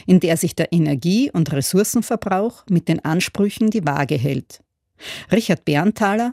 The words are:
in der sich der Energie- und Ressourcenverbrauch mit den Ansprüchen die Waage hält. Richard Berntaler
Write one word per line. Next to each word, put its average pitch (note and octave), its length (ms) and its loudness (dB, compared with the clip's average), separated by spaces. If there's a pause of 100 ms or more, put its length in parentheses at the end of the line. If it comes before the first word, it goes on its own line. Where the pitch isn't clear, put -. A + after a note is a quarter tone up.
in F#3 140 6
der E3 180 0
sich - 180 -4
der - 160 -2
Energie- E3+ 580 0
und D#3+ 220 -2
Ressourcenverbrauch G3+ 1160 -2
mit E3+ 180 0
den E3 160 -2
Ansprüchen G3+ 680 -2
die G#3 160 -2
Waage C#3+ 300 -2
hält. C3 460 -4 (680)
Richard G3 340 0
Berntaler G#3 680 0